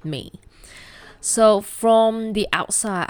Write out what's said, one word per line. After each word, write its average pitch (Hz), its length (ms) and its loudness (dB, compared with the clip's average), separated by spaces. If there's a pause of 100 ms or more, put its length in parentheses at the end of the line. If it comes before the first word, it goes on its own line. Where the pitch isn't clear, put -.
me. 151 280 -10 (920)
So 220 380 4
from 226 720 0
the 208 180 -2
outside, - 600 -2